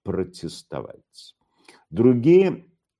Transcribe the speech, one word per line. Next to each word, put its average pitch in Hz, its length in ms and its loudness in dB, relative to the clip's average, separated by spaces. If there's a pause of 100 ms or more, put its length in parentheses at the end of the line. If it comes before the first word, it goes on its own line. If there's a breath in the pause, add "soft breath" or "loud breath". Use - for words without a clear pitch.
протестовать. - 1300 -14 (540 soft breath)
Другие 127 760 2 (320)